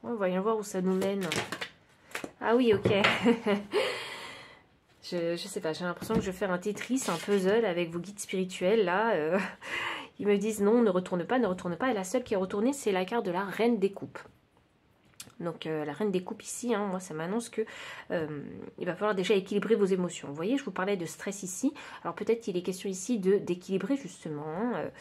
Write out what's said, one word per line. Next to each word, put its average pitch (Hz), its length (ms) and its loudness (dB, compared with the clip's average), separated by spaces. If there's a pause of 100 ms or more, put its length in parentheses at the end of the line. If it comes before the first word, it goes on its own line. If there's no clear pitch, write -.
Oh, 233 140 -6
voyons 185 240 2
voir 220 160 2
où 214 60 -4
ça 190 180 -4
nous 185 140 2
mène. 190 340 0 (1120)
Ah 220 160 4
oui, 240 160 6
ok. 196 180 4
<laughs> 208 680 4 (1400)
Je, 170 340 -2
je 185 120 -8
sais 196 120 -8
pas, 160 120 -2
j'ai 180 120 -6
l'impression 175 300 -2
que 233 60 4
je - 60 -2
vais 185 100 -4
faire 190 160 0
un 180 60 2
Tetris, 208 500 -2
un 175 80 2
puzzle 202 480 4
avec 170 260 0
vos 170 80 -6
guides 185 220 -10
spirituels, 185 640 2
là. 202 300 4
Euh, 160 240 2 (400)
<laughs> - 420 -8
ils 190 60 -4
me 202 100 6
disent 208 240 0
non, 220 220 8
ne 214 80 6
retourne 180 340 0
pas, 247 160 2
ne 220 80 4
retourne 180 260 -2
pas. 254 160 0
Et 226 40 2
la 190 100 -2
seule 240 180 0
qui 226 120 -4
est - 20 4
retournée, 202 360 0
c'est 233 200 -2
la 185 120 2
carte 233 220 0
de 175 60 2
la 180 100 0
Reine 208 380 2
des 196 100 4
Coupes. - 300 -12 (1200)
Donc, 170 260 -6
euh, 156 200 -2
la 147 80 -4
Reine 208 160 0
des 180 120 2
Coupes - 200 -10
ici, - 320 -4
hein, 208 120 0
moi, 185 140 -2
ça 185 140 -10
m'annonce 185 340 -4
que, - 140 -2 (480)
euh, 151 320 -2 (360)
il - 60 -8
va 175 100 -2
falloir 208 200 0
déjà 190 200 2
équilibrer 196 400 2
vos 202 120 6
émotions. 180 420 0
Vous 143 60 -8
voyez, 196 240 0
je - 60 -6
vous 202 60 -6
parlais 185 280 -2
de 165 80 -4
stress - 360 -8
ici. 254 300 -2 (320)
Alors, 170 100 -4
peut-être 226 280 0
qu'il 180 160 -2
est 175 40 0
question 190 280 -4
ici 208 280 -2
de, 190 200 6
d'équilibrer, 190 580 0
justement, 156 500 -8
hein, 196 300 -2
euh, 143 140 -4 (100)